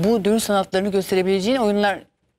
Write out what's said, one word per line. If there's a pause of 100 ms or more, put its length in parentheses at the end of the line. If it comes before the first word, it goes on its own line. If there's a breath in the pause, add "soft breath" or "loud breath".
bu
dövüş
sanatlarını
gösterebileceğin
oyunlar, (360)